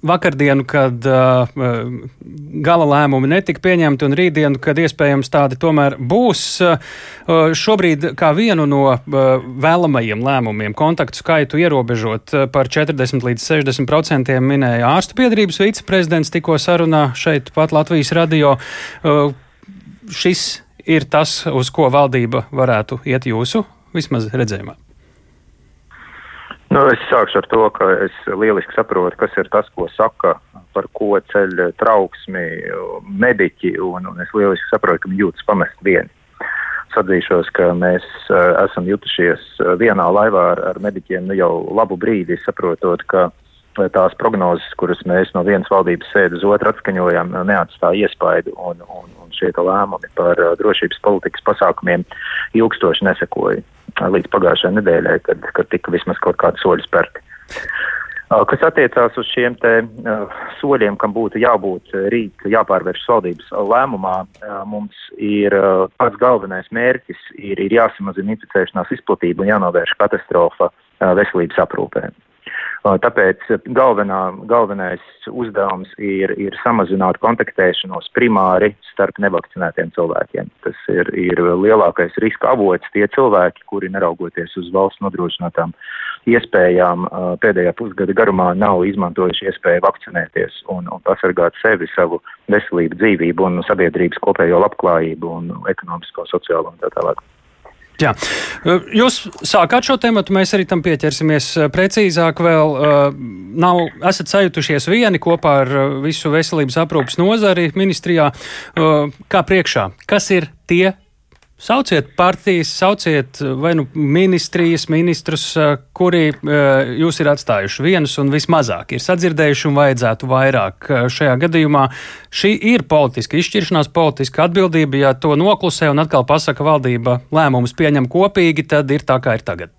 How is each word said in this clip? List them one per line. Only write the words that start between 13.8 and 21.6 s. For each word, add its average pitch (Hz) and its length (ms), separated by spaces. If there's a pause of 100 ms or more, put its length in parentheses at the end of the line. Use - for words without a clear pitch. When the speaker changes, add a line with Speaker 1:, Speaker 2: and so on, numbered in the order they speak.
Speaker 1:
procentiem 135 540
minēja 131 420
ārstu 160 300
biedrības 220 440
viceprezidents 180 720
tikko 160 280
sarunā 160 560
šeit 151 400
pat 156 180
Latvijas 151 400
radio. 156 460 (440)
Eh, 147 300 (800)
šis - 500 (240)
ir 160 160
tas, - 460
uz 131 240